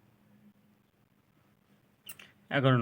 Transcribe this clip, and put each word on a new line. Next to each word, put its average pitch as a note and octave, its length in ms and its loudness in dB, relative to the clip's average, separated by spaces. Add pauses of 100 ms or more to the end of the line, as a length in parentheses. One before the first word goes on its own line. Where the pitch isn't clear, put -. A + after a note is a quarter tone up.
(2500)
এগারো C3 240 2